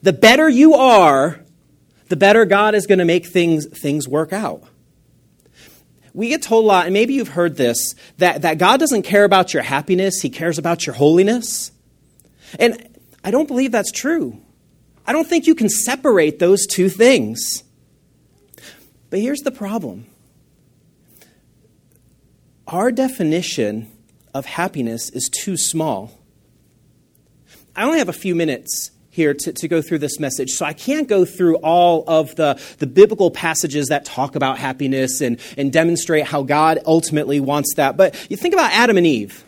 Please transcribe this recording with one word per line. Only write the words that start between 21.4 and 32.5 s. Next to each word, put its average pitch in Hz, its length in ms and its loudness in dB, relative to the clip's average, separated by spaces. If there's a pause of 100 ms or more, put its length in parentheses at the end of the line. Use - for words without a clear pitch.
Our 196 240 -2
definition 160 1000 -4 (420)
of 135 120 -8
happiness 135 680 -8
is - 180 -8
too - 260 -8
small. 143 640 -6 (1600)
I 196 80 -4
only 311 160 0
have 202 100 -2
a 170 40 -8
few 185 200 -6
minutes - 580 -6 (200)
here 151 220 0
to, 147 180 -8
to - 160 -10
go 160 140 -2
through 156 180 -4
this 139 200 -8
message, 135 320 -6
so - 140 -6
I 147 60 -6
can't 285 340 -4
go 202 200 2
through 170 320 0
all 170 500 2
of 160 300 0
the, 147 220 0 (200)